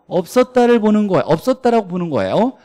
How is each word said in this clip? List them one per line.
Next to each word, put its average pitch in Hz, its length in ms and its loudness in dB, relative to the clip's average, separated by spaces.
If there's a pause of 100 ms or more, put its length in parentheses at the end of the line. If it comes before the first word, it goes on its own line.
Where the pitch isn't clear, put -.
없었다를 240 720 0
보는 214 280 0
거예요. 180 200 0
없었다라고 233 600 0
보는 175 220 -6
거예요. 139 560 -2